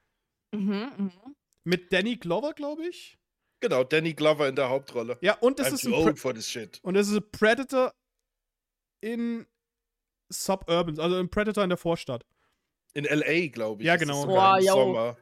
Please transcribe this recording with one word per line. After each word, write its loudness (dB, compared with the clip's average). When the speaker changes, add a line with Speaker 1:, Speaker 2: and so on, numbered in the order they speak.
Speaker 1:
Mhm, -4
mhm. -4
Speaker 2:
Mit -2
Danny 0
Glover, -4
glaub -8
ich. -12
Speaker 3:
Genau, 2
Danny 0
Glover 4
in -2
der 2
Hauptrolle. -4
Speaker 2:
Ja, 2
und 2
das 0
Speaker 3:
I'm 0
Speaker 2:
ist -4
Speaker 3:
too -4
Speaker 2:
ein 0
Pre- 4
Speaker 3:
old -2
for -4
this -10
shit. -12
Speaker 2:
und -2
das 2
ist 0
ein -4
Predator 0
in -6
Suburbans, -2
also 0
ein -2
Predator -2
in 0
der 0
Vorstadt. -4
Speaker 3:
In -4
L 0
A, 0
glaub -6
ich, -6
Speaker 2:
Ja, 4
Speaker 3:
ist 2
das 0
Speaker 2:
genau. -2
Speaker 3:
sogar 6
Speaker 1:
Boah, 6
Speaker 3:
im 4
Speaker 1:
yo. 6
Speaker 3:
Sommer. 2